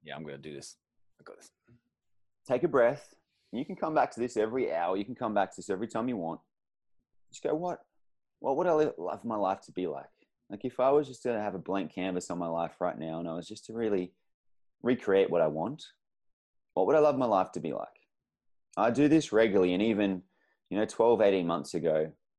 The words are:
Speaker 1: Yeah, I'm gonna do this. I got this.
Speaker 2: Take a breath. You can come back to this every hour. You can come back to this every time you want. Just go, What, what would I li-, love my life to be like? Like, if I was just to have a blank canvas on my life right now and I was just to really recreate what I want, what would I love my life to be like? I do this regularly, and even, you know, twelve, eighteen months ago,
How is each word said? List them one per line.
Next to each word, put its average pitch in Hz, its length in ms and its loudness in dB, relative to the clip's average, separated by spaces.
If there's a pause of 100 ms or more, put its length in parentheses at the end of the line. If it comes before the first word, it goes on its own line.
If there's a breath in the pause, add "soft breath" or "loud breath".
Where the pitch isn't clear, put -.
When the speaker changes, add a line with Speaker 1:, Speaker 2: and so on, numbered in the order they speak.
Speaker 1:
Yeah, 73 140 -14
I'm 78 80 -12
gonna 71 140 -12
do 73 180 -14
this. - 220 -16 (420)
I - 40 -20
got - 140 -20
this. - 140 -20 (960)
Speaker 2:
Take 131 160 0
a 175 60 2
breath. 123 440 2 (380)
You 123 140 -8
can 190 100 -12
come 160 180 -4
back 135 180 2
to - 80 -12
this 117 180 -4
every 110 360 0
hour. 85 240 -2
You 101 80 -4
can 120 100 -12
come 110 180 -4
back 98 180 0
to - 60 -20
this 92 120 -12
every 101 180 -4
time 113 200 -4
you 123 100 -4
want. 82 220 -6 (920)
Just - 120 -20
go, 156 100 0
What, 175 260 -4 (600)
what 135 180 -2
would 180 100 2
I 170 60 4
li-, 151 240 4
love 85 280 -8
my 117 100 -4
life 98 260 0
to - 100 -20
be 90 160 -4
like? 69 180 -8 (440)
Like, 101 160 -10
if 123 140 -6
I 131 100 4
was 147 180 4
just 127 160 -16
to 120 160 -2
have 104 140 -4
a 92 60 -8
blank 92 340 -4
canvas 90 380 -4
on 87 80 -6
my 85 80 -4
life 82 320 -4
right 90 180 -2
now 80 220 -8
and 85 80 -6
I 80 60 -6
was 85 140 -10
just - 180 -16
to 113 80 -14
really 104 400 -2 (680)
recreate 104 480 2
what 85 120 2
I 78 60 4
want, 80 380 -6 (880)
what 92 140 2
would 139 80 4
I 156 40 6
love 147 180 4
my 131 80 0
life 95 280 2
to 87 60 -8
be 80 140 -6
like? - 140 -8 (880)
I 107 140 2
do 139 180 4
this 151 240 4
regularly, 101 420 4
and 95 100 2
even, 98 400 0 (460)
you 90 80 -6
know, 107 80 0
twelve, 113 360 4
eighteen 95 240 4
months 82 280 -4
ago, 80 380 0 (280)